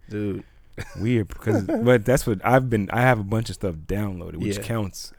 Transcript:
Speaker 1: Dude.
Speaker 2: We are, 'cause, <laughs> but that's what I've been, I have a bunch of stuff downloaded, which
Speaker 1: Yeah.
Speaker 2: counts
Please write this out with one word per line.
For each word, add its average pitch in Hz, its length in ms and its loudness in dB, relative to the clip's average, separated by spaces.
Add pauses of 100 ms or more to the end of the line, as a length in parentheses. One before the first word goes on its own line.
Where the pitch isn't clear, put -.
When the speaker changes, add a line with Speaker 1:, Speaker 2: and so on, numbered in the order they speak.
Speaker 1:
Dude. 104 360 -6 (540)
Speaker 2:
We 117 200 2
are, 104 60 0
'cause, 92 400 0
<laughs> 233 180 0
but 120 200 6
that's 131 220 2
what 104 180 0
I've 131 240 4
been, 107 220 0
I 113 120 0
have 127 180 4
a 104 40 -4
bunch 110 260 -2
of 92 60 -8
stuff 90 200 -4
downloaded, 87 640 -6
which 98 200 -2
Speaker 1:
Yeah. 101 60 -8
Speaker 2:
counts 107 560 -6